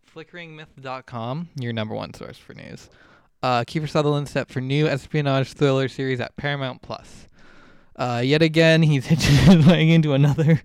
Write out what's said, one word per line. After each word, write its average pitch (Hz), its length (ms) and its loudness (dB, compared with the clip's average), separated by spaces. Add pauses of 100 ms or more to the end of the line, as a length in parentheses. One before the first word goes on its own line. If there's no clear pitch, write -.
(140)
flickeringmyth 160 520 -20 (140)
dot 131 260 -12
com, 127 500 -10
your 120 160 -8
number 110 220 -6
one 104 200 -12
source - 220 -18
for - 180 -20
news. - 340 -20 (540)
Uh, 123 220 -2
Kiefer 151 240 -8
Sutherland 147 400 -2
set 131 200 -6
for 127 120 -8
new 139 260 -2
espionage 139 680 -4
thriller 135 360 0
series 131 320 -6
at - 160 -10
Paramount 139 460 -8
Plus. - 440 -18 (720)
Uh, 123 280 -4
yet 151 180 0
again, 160 400 4
he's 151 240 0
<laughs> 160 60 0
hitching 143 240 2
his 147 300 8
leg 160 220 4
into 156 260 4
another 143 500 2